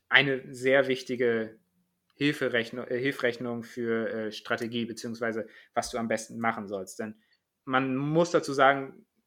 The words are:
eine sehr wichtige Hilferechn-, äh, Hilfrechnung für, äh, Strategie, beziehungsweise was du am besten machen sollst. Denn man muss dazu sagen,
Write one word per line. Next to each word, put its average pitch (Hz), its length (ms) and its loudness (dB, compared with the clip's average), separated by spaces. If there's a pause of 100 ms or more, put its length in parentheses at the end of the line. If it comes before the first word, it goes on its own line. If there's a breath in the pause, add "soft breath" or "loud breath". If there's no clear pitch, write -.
eine 135 440 2
sehr 131 340 4
wichtige 117 720 0 (600)
Hilferechn-, 123 720 -2
äh, 123 100 0
Hilfrechnung 123 640 -2
für, 113 460 -2
äh, 107 220 -4
Strategie, 117 540 -4
beziehungsweise 113 640 -6 (260 loud breath)
was 117 160 0
du 123 80 -6
am 117 100 -2
besten 113 320 -4
machen 113 280 0
sollst. 95 320 -8
Denn 110 160 -8 (500)
man 131 300 0
muss 156 360 2
dazu 156 220 2
sagen, 135 520 4 (220)